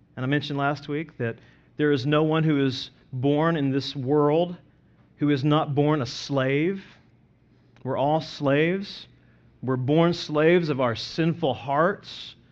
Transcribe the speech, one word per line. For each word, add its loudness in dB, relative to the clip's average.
And -6
I -2
mentioned -2
last -2
week -8
that -4
there 2
is 0
no 4
one 2
who 2
is -4
born 2
in 0
this -4
world 0
who 0
is 0
not 2
born 2
a -4
slave. -2
We're -4
all 2
slaves. -2
We're -2
born 4
slaves 2
of -2
our 0
sinful -2
hearts, -4